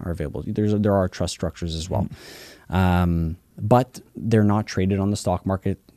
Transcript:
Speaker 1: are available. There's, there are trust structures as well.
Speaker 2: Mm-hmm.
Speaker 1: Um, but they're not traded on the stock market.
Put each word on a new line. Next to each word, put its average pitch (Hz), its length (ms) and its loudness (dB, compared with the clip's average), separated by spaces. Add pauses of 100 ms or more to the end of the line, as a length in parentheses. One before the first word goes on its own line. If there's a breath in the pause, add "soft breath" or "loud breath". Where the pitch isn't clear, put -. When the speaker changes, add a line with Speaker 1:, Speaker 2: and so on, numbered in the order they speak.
Speaker 1:
are 87 60 -6
available. - 360 -6
There's, 107 280 0
there 101 200 2
are 92 140 4
trust - 240 -4
structures 82 420 -6
as 80 140 -6
well. - 140 0
Speaker 2:
Mm-hmm. - 760 -12
Speaker 1:
Um, 87 600 2 (220)
but 123 420 2 (160)
they're 110 280 2
not 104 220 2
traded 95 340 0
on 98 100 0
the 101 60 -2
stock 92 280 -2
market. 95 340 -2 (180)